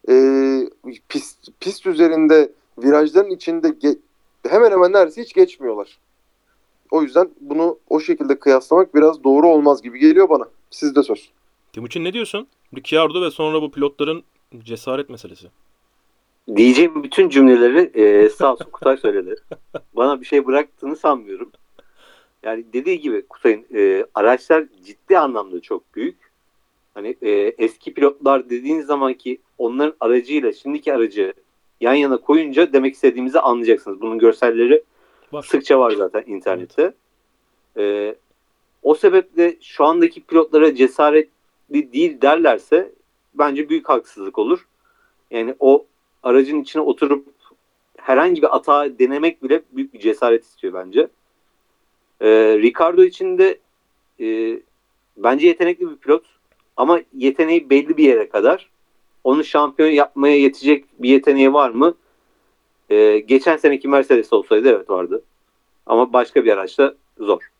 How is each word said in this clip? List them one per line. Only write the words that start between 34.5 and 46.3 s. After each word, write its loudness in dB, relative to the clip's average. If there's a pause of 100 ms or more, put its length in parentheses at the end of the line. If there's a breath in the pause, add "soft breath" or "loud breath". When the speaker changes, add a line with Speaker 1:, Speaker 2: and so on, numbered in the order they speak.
Speaker 2:
Var. -12
Speaker 3:
sıkça 0
var 2
zaten -6
internette. -6 (840)
E, -6 (680)
o 2
sebeple 0
şu -2
andaki 0
pilotlara 2
cesaretli -2
değil -4
derlerse 0 (420)
bence -4
büyük -4
haksızlık -6
olur. -4 (640)
Yani -8
o 2 (380)
aracın 0